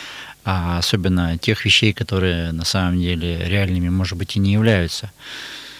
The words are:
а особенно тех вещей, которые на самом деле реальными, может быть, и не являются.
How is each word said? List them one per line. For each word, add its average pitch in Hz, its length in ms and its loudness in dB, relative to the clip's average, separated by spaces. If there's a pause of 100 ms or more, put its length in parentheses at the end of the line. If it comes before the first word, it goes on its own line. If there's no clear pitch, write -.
(440)
а 87 340 0
особенно 87 600 0
тех - 260 0
вещей, 104 280 4
которые 87 580 0
на 82 140 -4
самом 90 360 0
деле 87 440 -2
реальными, 92 440 0
может 92 300 0
быть, 92 160 -6
и 101 60 0
не 98 120 4
являются. 104 600 2 (680)